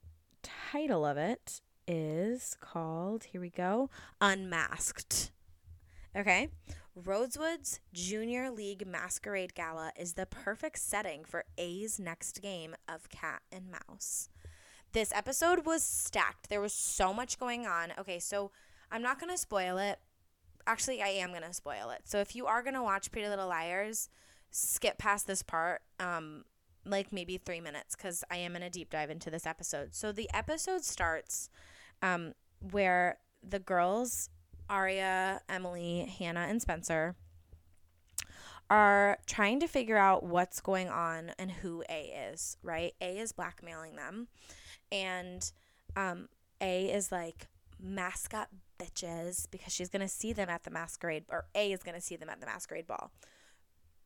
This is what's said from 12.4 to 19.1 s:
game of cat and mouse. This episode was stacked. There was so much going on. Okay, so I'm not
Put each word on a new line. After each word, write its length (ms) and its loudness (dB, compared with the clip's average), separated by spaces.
game 340 -8
of 200 -10
cat 320 -6
and 200 -12
mouse. 580 -8
This 220 2
episode 520 4
was 180 2
stacked. 640 2
There 120 2
was 120 0
so 400 2
much 260 -4
going 280 -2
on. 300 0
Okay, 220 -6
so 320 -2
I'm 120 -2
not 160 2